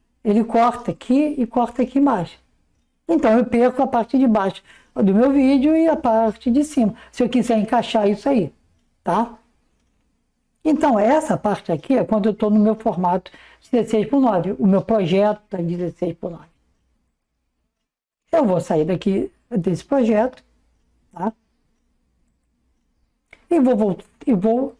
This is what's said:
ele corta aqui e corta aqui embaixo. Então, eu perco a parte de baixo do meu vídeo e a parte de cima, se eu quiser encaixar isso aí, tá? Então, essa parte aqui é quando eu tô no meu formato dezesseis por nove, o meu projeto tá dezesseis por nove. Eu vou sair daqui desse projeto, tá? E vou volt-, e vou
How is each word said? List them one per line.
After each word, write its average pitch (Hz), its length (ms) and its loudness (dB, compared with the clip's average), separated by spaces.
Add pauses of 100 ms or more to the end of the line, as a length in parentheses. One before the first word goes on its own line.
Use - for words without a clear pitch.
(240)
ele 214 220 2
corta 233 460 0
aqui 294 460 -2
e 247 80 -2
corta 233 360 -4
aqui 247 180 -2
embaixo. 247 380 0 (680)
Então, 240 300 2
eu 247 80 2
perco 247 360 0
a 262 60 2
parte 247 300 -2
de 262 100 2
baixo 202 340 0 (320)
do 196 200 2
meu 247 180 4
vídeo 277 440 2
e 320 140 2
a 302 60 2
parte 226 560 -2
de 285 120 2
cima, 247 320 -2 (160)
se - 120 -2
eu 240 60 0
quiser 240 280 0
encaixar 214 520 0
isso 208 180 -4
aí, 226 260 0 (500)
tá? 214 340 -4 (1300)
Então, 294 360 2
essa 247 380 0
parte - 340 -6
aqui 202 260 -2
é 196 60 0
quando 214 240 0
eu 208 60 0
tô 214 160 -2
no 214 100 4
meu 214 160 2
formato 185 560 -4 (300)
dezesseis 220 460 -2
por 277 120 0
nove, 196 400 0
o 226 80 2
meu 190 140 2
projeto 208 680 0
tá 185 80 -8
dezesseis 170 600 -6
por 180 140 -10
nove. 160 140 -20 (1900)
Eu 311 140 2
vou 180 140 0
sair 165 240 0
daqui 190 480 -2 (180)
desse 180 340 -4
projeto, 233 600 0 (680)
tá? 180 180 -6 (2250)
E 339 120 2
vou 254 140 2
volt-, 202 300 -2 (200)
e 269 80 2
vou 226 460 0